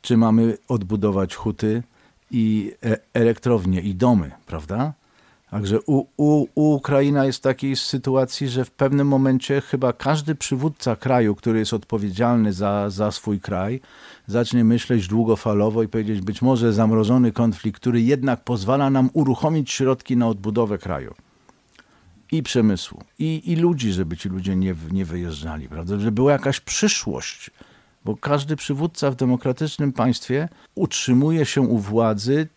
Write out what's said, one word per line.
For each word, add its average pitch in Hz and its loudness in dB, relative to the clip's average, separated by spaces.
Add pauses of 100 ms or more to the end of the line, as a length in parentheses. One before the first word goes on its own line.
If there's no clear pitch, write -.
czy 120 2
mamy 113 4 (100)
odbudować 98 -2
huty 110 -2 (480)
i 110 0 (100)
e-, 110 0 (160)
elektrownie 113 2
i 98 -4
domy, 95 2 (140)
prawda? 98 -6 (580)
Także 104 0
u-, 139 0 (120)
u-, 147 4
u 151 4
Ukraina 139 2
jest 131 -2
w - -16
takiej 135 0
sytuacji, 131 -2
że 123 -2
w - -20
pewnym 143 2
momencie 135 2
chyba 127 0
każdy 151 -2
przywódca 135 -2
kraju, 117 2
który 113 0
jest 110 -2
odpowiedzialny 107 0
za, 101 -2
za 101 -2
swój 101 -4
kraj, 101 -4 (480)
zacznie 120 2
myśleć 113 2
długofalowo 110 2
i 107 -2
powiedzieć, 107 -4
być 98 -6
może 120 4
zamrożony 110 4
konflikt, 110 -2
który 120 2
jednak 127 0
pozwala 123 0
nam 131 4
uruchomić 151 0
środki 131 0
na 117 2
odbudowę 104 -2
kraju. 69 -8 (1160)
I 160 -2
przemysłu, 110 0 (180)
i, 160 -4
i 165 2
ludzi, 151 2
żeby 87 -4
ci 98 -8
ludzie 95 -2
nie 92 0
w-, 80 -8
nie 95 -2
wyjeżdżali, 78 -8
prawda? 85 -6
Żeby 110 0
była 131 2
jakaś 139 0
przyszłość, - -4 (560)
bo 110 -4
każdy 143 -4
przywódca 143 -4
w 127 -6
demokratycznym 131 -2
państwie 131 -2 (260)
utrzymuje 151 2
się - 0
u 120 2
władzy 110 0